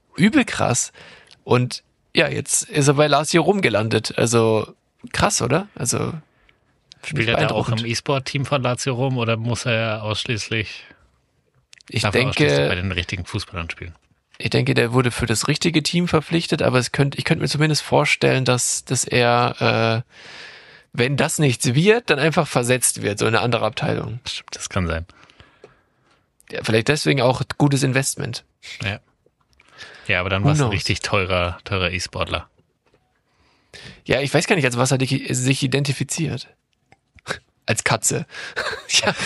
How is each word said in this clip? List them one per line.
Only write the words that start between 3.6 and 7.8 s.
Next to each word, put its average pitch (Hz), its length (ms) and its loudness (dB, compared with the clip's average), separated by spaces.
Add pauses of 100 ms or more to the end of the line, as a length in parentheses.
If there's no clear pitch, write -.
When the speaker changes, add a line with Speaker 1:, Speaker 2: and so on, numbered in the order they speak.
Speaker 1:
gelandet. 110 560 0
Also 113 560 2 (380)
krass, - 280 0
oder? 196 340 0
Also 117 380 -4 (880)
Speaker 2:
Spielt 120 260 -2
er 117 80 2
da 107 180 0
auch 107 140 0
im 117 80 0
Speaker 1:
beeindruckend. 117 100 -4